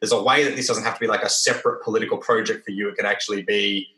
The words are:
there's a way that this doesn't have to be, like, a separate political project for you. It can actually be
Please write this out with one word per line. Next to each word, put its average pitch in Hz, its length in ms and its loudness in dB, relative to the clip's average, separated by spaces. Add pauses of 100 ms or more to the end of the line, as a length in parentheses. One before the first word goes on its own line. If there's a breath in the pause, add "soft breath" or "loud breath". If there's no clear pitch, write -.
there's 110 100 0
a 110 100 2
way 135 220 6
that 139 140 -2
this 123 100 -4
doesn't 110 160 0
have 113 120 -2
to - 40 -12
be, 113 80 -2
like, 104 160 0
a 104 60 0
separate - 540 0
political 110 340 0
project 110 480 0
for 101 60 -8
you. 101 180 -4
It 98 80 -10
can - 80 -2
actually 101 380 -2
be 101 440 -2 (100)